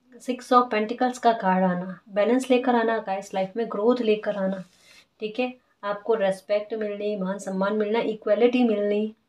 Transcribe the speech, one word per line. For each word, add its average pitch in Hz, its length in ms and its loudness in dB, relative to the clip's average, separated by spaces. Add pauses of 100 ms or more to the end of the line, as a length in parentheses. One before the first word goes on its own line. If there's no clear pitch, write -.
(220)
Six 247 320 -4
of 247 180 6
Pentacles 240 480 -2
का 233 140 4
card 190 300 2
आना, 180 360 -2 (100)
balance 220 420 0
लेकर 247 240 4
आना 226 240 2
guys, 196 340 -6
life 190 240 -4
में 233 100 -2
growth 220 340 0
लेकर 208 360 0
आना, 190 260 -4 (580)
ठीक 214 180 -6
है। 254 140 -2 (300)
आपको 208 320 -2
respect 202 600 -2
मिलनी, 208 420 -4
मान 190 220 -4
सम्मान 196 360 -2
मिलना, 214 260 0
equality 226 640 2
मिलनी 208 480 0 (160)